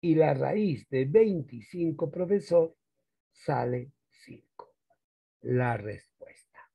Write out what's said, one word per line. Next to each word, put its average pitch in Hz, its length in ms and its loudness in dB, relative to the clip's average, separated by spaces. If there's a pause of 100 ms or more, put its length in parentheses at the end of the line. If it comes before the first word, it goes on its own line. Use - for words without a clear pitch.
Y 165 140 2
la 156 200 4
raíz 147 540 -2
de 135 160 0
veinticinco, 165 1040 0
profesor, 170 640 0 (560)
sale 123 640 -4 (160)
cinco. - 680 -20 (680)
La 123 340 0
respuesta. - 1000 -16